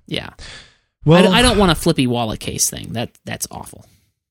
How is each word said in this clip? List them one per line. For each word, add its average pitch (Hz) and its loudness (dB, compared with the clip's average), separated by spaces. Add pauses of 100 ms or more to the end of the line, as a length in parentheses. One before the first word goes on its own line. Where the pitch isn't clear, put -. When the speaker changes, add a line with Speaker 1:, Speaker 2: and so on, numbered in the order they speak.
Speaker 1:
Yeah. - -8 (760)
Speaker 2:
Well, 180 6
Speaker 1:
I, 233 4
I - 4
don't 240 2
want 190 4
a - 2
flippy 147 0
wallet 120 -4
case - -4
thing. - -14
That, 113 -6 (160)
that's - -10
awful. - -18 (460)